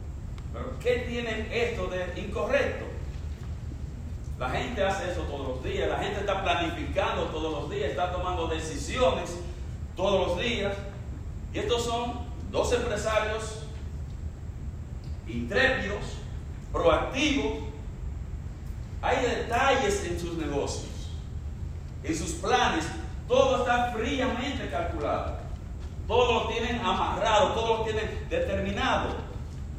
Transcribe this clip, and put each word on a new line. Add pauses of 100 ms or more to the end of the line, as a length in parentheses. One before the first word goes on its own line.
(520)
Pero
¿qué
tiene
esto
de
incorrecto? (1500)
La
gente
hace
eso
todos
los
días,
la
gente
está
planificando
todos
los
días,
está
tomando
decisiones (580)
todos
los
días. (800)
Y
estos
son (280)
dos
empresarios (1700)
intrépidos, (540)
proactivos. (1400)
Hay
detalles
en
sus
negocios, (920)
en
sus
planes. (420)
Todo
está
fríamente
calculado. (680)
Todo
lo
tienen
amarrado,
todo
lo
tienen
determinado. (680)